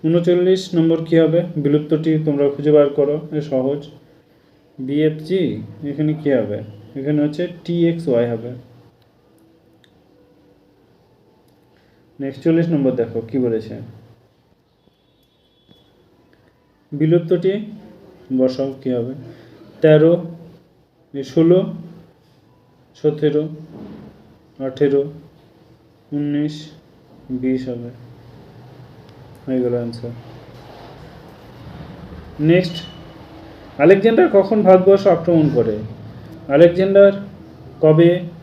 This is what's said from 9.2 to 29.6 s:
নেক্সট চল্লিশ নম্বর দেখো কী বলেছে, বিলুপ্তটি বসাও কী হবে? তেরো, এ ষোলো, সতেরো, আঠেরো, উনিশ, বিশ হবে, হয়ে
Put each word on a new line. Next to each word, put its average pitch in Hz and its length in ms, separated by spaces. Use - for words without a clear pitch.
নেক্সট 135 220
চল্লিশ 165 260
নম্বর 139 240
দেখো 113 280
কী 113 180
বলেছে, 110 360
বিলুপ্তটি 170 600
বসাও 131 440
কী 131 100
হবে? 123 220
তেরো, 160 460
এ 139 80
ষোলো, 170 420
সতেরো, 151 540
আঠেরো, 139 380
উনিশ, 147 580
বিশ 127 380
হবে, 120 220
হয়ে 131 160